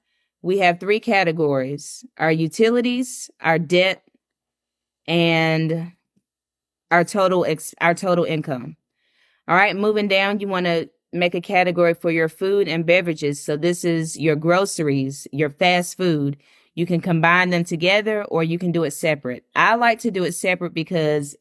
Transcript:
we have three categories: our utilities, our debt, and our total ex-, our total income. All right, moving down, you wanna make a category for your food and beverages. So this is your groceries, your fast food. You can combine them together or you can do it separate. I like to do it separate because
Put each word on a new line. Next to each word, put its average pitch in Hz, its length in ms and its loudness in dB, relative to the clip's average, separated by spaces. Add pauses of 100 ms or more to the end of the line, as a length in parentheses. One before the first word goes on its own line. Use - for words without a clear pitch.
(400)
we 185 180 -2
have 175 220 2
three 208 200 0
categories: 156 1040 -2 (120)
our 160 160 2
utilities, 233 1000 0 (100)
our 160 180 0
debt, 175 440 0 (1040)
and 165 880 0 (960)
our 175 140 4
total 185 400 0
ex-, - 360 -6
our 170 140 2
total 175 300 0
income. 151 520 -6 (720)
All 160 80 0
right, 190 220 4
moving 208 320 0
down, 196 320 2
you 202 80 -6
wanna 180 380 0 (260)
make 175 220 0
a 180 60 -2
category 175 540 2
for 170 160 -4
your 165 180 0
food 190 400 0
and 165 160 -2
beverages. 160 580 0
So 151 140 -4
this 175 280 -2
is 165 340 -2
your 151 180 0
groceries, 156 960 0
your 147 180 -2
fast 180 460 0
food. 147 400 0 (380)
You 170 120 -2
can 175 140 0
combine 175 500 4
them 170 140 0
together 202 600 0
or 165 200 0
you 165 140 -2
can 175 140 -2
do 165 120 0
it 135 80 -2
separate. 147 520 -4 (120)
I 175 180 4
like 233 260 2
to 233 100 -2
do 185 140 -2
it 160 80 -2
separate 180 420 -4
because 151 680 -2